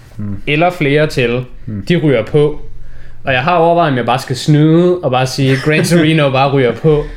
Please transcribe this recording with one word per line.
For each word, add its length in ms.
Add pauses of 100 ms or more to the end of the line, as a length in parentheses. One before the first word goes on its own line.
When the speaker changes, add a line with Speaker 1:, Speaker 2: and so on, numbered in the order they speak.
(160)
Speaker 1:
Mm. 200 (100)
Speaker 2:
eller 240
flere 360
til, 380 (220)
Speaker 1:
Mm. 200
Speaker 2:
de 100
ryger 280
på. 360 (640)
Og 80
jeg 100
har 140
overvejet, 360
om 40
jeg 100
bare 120
skal 180
snyde 640
og 120
bare 160
sige, 380
"Gran 220
Speaker 1:
<laughs> 40
Speaker 2:
Torino 400
bare 220
ryger 220
på." 300 (120)